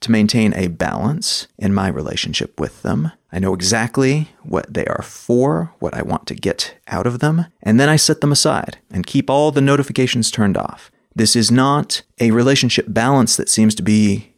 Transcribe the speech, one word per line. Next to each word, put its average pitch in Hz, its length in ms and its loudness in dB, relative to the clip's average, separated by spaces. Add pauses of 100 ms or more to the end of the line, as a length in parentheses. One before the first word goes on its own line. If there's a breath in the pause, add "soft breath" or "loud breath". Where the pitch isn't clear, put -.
to 117 120 0
maintain 107 420 2
a 92 140 -2
balance 90 800 -4 (100)
in 101 160 0
my 95 140 0
relationship - 720 -6
with - 240 -8
them. 160 280 -2 (220)
I 87 80 -4
know 98 120 0
exactly 120 760 0 (160)
what - 280 -6
they - 140 -4
are - 160 -4
for, 147 800 -2
what - 120 -6
I - 100 -6
want - 260 -6
to - 80 -10
get - 400 -6 (100)
out 92 180 -4
of 123 140 -2
them, 160 280 0 (180)
and 110 160 4
then 143 80 4
I 156 80 4
set 156 240 2
them 147 100 2
aside - 480 -2 (140)
and 90 160 -4
keep 135 200 0
all 147 220 2
the 143 100 0
notifications 131 720 0
turned 104 260 0
off. - 360 -8 (240)
This 107 180 2
is 110 160 2
not 135 520 0 (180)
a 117 100 4
relationship 120 580 2
balance 117 480 2
that - 120 -4
seems 107 260 2
to - 80 -8
be 107 560 2